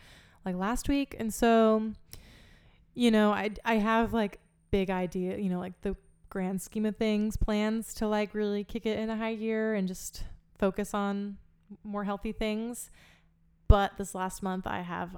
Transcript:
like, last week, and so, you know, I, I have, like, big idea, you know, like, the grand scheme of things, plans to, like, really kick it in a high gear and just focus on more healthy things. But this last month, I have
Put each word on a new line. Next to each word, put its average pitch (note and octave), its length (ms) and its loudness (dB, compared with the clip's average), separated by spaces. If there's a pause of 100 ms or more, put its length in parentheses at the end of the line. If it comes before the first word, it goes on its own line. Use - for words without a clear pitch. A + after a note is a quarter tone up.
(460)
like, F#3 100 -4
last G#3 320 -2
week, C#4 320 0
and A3 140 -4
so, A3 580 6 (1000)
you A#3+ 180 4
know, G#3+ 200 6
I, G3+ 200 0 (140)
I A#3 100 4
have, A3 380 4
like, G#3+ 260 0 (320)
big G3 180 2
idea, F#3 480 -2
you G3+ 120 -2
know, F3+ 100 -2
like, F3+ 220 -10
the G3 140 -4 (340)
grand F#3+ 320 -2
scheme G#3+ 240 -4
of G#3+ 120 -2
things, G#3+ 400 0
plans G#3+ 580 0
to, A3 120 0
like, G#3+ 260 0
really G#3 300 0
kick A3 220 -6
it G#3+ 140 0
in A3 100 -2
a A3 80 -4
high A3+ 180 -2
gear A3 380 0
and F#3+ 140 0
just - 360 -8 (340)
focus G3+ 360 0
on G3+ 440 -2 (460)
more G#3 200 -6
healthy G3+ 280 -4
things. A3 580 -4 (800)
But G3+ 300 2
this G3 160 -8
last F#3+ 300 -6
month, F#3+ 240 -4
I F#3 140 -6
have F3+ 360 -8